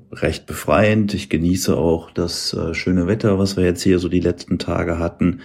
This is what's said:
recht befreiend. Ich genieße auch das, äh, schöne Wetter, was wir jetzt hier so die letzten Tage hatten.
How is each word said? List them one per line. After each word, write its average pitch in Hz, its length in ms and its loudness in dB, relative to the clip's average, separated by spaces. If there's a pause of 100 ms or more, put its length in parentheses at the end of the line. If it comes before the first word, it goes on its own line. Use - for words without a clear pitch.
(100)
recht - 340 -4
befreiend. 104 680 2
Ich - 160 -6
genieße 90 460 0
auch 82 360 0
das, - 420 -4
äh, 82 200 -4
schöne 90 340 0
Wetter, 101 320 2
was 98 180 0
wir 92 60 2
jetzt 90 180 0
hier 92 180 4
so 87 80 -2
die 90 120 0
letzten 87 400 -2
Tage 85 400 -2
hatten. - 460 0